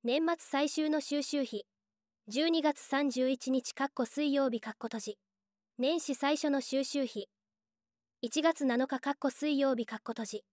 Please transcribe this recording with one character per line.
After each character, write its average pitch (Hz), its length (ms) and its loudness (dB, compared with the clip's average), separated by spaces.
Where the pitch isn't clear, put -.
年 277 220 2
末 339 140 2
最 285 280 0
終 302 220 0
の 302 120 2
収 285 200 -2
集 277 240 0
日。 208 220 -8
十 277 220 2
二 330 140 2
月 294 160 2
三 277 320 0
十 254 180 2
一 262 220 -2
日 262 220 -2
か 269 120 -2
っ 277 80 -4
こ 240 120 0
水 285 280 0
曜 269 160 2
日 226 100 -2
か 220 120 -8
っ - 80 -12
こ 233 80 -8
閉 220 120 -6
じ。 - 180 -8
年 302 220 2
始 277 160 -2
最 294 200 2
初 302 140 0
の 277 120 2
収 269 220 0
集 269 220 -2
日。 208 240 -10
一 269 200 0
月 320 240 4
七 254 220 4
日 269 120 -2
か 277 120 -2
っ - 80 0
こ 277 100 0
水 285 300 0
曜 269 160 4
日 233 100 -2
か 220 120 -10
っ - 60 -10
こ 233 100 -6
閉 220 120 -6
じ。 208 280 -8